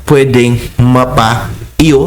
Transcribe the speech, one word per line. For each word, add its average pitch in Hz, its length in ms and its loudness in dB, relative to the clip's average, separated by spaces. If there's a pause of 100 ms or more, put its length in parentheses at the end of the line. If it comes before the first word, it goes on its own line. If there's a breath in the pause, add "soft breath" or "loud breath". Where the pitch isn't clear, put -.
pwedeng 123 720 0
mapa-iyo 127 1300 0